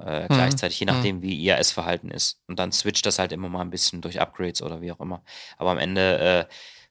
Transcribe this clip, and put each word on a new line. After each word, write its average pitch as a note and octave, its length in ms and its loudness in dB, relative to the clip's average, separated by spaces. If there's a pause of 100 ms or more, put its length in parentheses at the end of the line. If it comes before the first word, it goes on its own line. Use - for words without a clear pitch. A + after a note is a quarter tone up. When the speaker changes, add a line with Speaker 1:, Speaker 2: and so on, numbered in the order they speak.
Speaker 1:
äh, D#2 180 -4
Speaker 2:
Mhm. F2+ 40 -4
Speaker 1:
gleichzeitig, C3+ 520 2
je G2+ 60 -2
Speaker 2:
Mhm. G2+ 80 4
Speaker 1:
nachdem, G2+ 300 0
wie F#2+ 120 -2
ihr E2+ 220 4
Essverhalten E2+ 540 0
ist. - 360 -2
Und F2+ 120 -4
dann F2+ 120 -2
switcht - 360 0
das G2 100 2
halt F#2 140 0
immer F2+ 180 -6
mal F2+ 120 -4
ein F2+ 100 -6
bisschen F2 300 -2
durch F2 200 -6
Upgrades F2 400 -4
oder E2 200 -8
wie F2 100 -6
auch E2+ 80 -14
immer. F2 220 -8 (360)
Aber F2+ 140 2
am F2+ 80 2
Ende, F#2 400 4
äh, F2 260 4 (460)